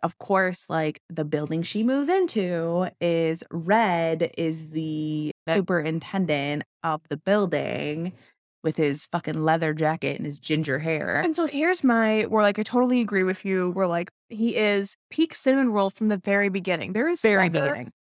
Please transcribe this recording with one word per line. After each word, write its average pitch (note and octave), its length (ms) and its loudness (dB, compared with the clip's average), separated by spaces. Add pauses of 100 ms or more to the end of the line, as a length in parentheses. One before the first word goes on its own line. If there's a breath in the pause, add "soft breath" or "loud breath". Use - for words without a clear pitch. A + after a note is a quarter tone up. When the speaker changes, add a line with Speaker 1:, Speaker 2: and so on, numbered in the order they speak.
Speaker 1:
of - 160 -4
course, F#3+ 500 0
like, D#3 400 -2
the D#3+ 160 -4
building D3+ 380 -2
she G#3 200 -2
moves C4+ 260 0
into F3+ 840 0 (100)
is E3 500 0
Red E3+ 840 2
is D#3+ 340 -4
the D#3 600 -4 (160)
superintendent D#3+ 1160 -2 (180)
of D#3 260 -2
the D3 80 -4
building D#3+ 960 -2 (500 soft breath)
with D#3 140 -2
his D3 300 0
fucking D#3 360 -4
leather D#3+ 300 2
jacket D#3 440 -2
and D#3 100 -8
his C#3+ 120 -10
ginger D3+ 420 -2
hair. D3+ 400 -2
Speaker 2:
And D#4+ 160 0
so E4 100 0
here's D#4+ 380 0
my, A3 400 4
where, G#3+ 180 2
like, G3+ 160 4
I G#3+ 40 -2
totally B3 380 2
agree G3 220 0
with F#3 220 -2
you, F#3 260 0
where, F#3+ 160 0
like, E3+ 240 -2 (180)
he A3+ 280 -2
is G3+ 400 2 (120)
peak D#4+ 260 0
cinnamon C4 380 2
roll G3 160 2
from G#3+ 200 0
the G#3 100 2
very G3+ 300 2
beginning. F3+ 440 -2
There B3+ 160 0
is F4 140 -2
Speaker 1:
Very G3 260 6
Speaker 2:
never, D3 200 0
Speaker 1:
beginning. B2 240 -6 (140)